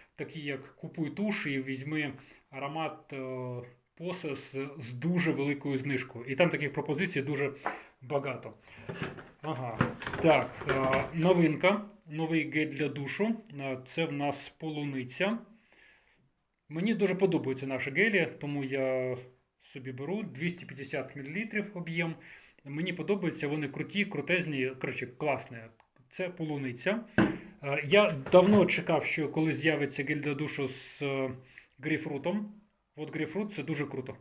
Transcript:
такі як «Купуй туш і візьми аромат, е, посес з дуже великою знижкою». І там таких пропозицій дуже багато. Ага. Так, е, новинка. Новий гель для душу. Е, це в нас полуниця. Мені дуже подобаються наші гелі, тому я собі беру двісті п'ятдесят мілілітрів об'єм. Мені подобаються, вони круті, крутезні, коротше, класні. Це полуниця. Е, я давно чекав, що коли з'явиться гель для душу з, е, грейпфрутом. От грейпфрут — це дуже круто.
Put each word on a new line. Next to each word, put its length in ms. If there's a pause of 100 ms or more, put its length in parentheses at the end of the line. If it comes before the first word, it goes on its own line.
(160)
такі 240
як 360
«Купуй 340
туш 360
і 160
візьми 500 (380)
аромат, 600
е, 500 (320)
посес 600 (240)
з 140
дуже 400
великою 460
знижкою». 460
І 120
там 140
таких 220
пропозицій 500
дуже 300 (500)
багато. 520 (880)
Ага. 360 (440)
Так, 480
е, 340 (100)
новинка. 680 (260)
Новий 400
гель 160
для 220
душу. 480 (240)
Е, 260
це 180
в 80
нас 460
полуниця. 800 (1300)
Мені 260
дуже 200
подобаються 520
наші 240
гелі, 380 (120)
тому 240
я 520 (460)
собі 300
беру 300
двісті 440
п'ятдесят 500
мілілітрів 580
об'єм. 400 (500)
Мені 280
подобаються, 560
вони 200
круті, 360
крутезні, 760
коротше, 260
класні. 520 (520)
Це 180
полуниця. 720 (600)
Е, 260
я 220 (220)
давно 340
чекав, 380
що 240
коли 240
з'явиться 520
гель 160
для 140
душу 340
з, 340
е, 280 (480)
грейпфрутом. 760 (420)
От 180
грейпфрут — 400
це 80
дуже 240
круто. 340